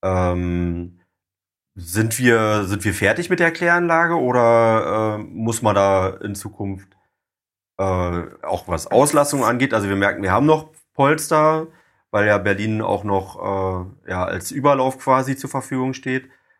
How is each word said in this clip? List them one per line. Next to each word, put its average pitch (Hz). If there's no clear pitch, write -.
Ähm, 90
sind 101
wir, 110
sind 98
wir 101
fertig 139
mit 175
der 170
Kläranlage 170
oder, 113
äh, 104
muss 113
man 104
da 98
in 104
Zukunft, 98
äh, 98
auch 90
was 82
Auslastung 143
angeht? 120
Also 101
wir 98
merken, 98
wir 95
haben 120
noch 156
Polster, 156
weil 104
ja 104
Berlin 104
auch 95
noch, 95
äh, 92
ja, 90
als 90
Überlauf 131
quasi 131
zur 135
Verfügung 131
steht. 131